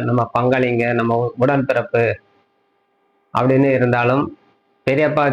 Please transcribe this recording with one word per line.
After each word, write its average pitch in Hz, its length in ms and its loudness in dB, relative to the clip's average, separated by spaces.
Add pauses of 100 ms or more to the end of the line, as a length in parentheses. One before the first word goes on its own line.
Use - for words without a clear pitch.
நம்ம 120 280 0
பங்காளிங்க, 123 640 0
நம்ம 117 240 0
உ-, 120 200 -2
உடன்பிறப்பு 123 680 0 (1300)
அப்படின்னு 131 380 2
இருந்தாலும், 123 520 0 (640)
பெரியப்பா, 147 460 0